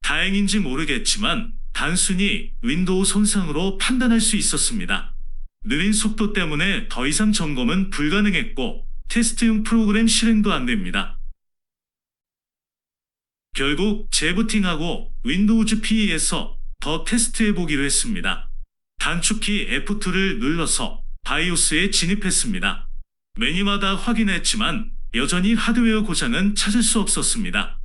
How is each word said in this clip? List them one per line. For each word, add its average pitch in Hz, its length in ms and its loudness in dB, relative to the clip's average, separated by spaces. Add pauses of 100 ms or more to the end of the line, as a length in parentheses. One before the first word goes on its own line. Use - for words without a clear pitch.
다행인지 196 540 0
모르겠지만 135 920 -2 (200)
단순히 175 800 0 (100)
윈도우 180 420 0
손상으로 190 720 0
판단할 247 440 2
수 - 160 2
있었습니다. 98 800 -2 (480)
느린 160 280 2
속도 208 400 0
때문에 170 560 0
더 123 200 -2
이상 214 240 2
점검은 156 580 0
불가능했고 151 960 0 (220)
테스트용 226 560 2
프로그램 220 420 4
실행도 220 460 4
안 139 120 0
됩니다. 98 540 -2 (2250)
결국 170 580 0
재부팅하고 175 1000 0 (120)
윈도우즈 214 560 2
피이에서 175 760 0 (220)
더 156 240 -2
테스트해보기로 180 800 0
했습니다. 95 680 0 (520)
단축키 175 680 -2
에프 143 280 -2
투를 185 400 0
눌러서 143 640 -2 (220)
바이오스에 165 680 0
진입했습니다. 165 1000 0 (520)
메뉴마다 196 560 0
확인했지만 208 960 0 (220)
여전히 180 400 2
하드웨어 220 500 2
고장은 170 500 0
찾을 214 300 2
수 226 160 2
없었습니다. - 840 -2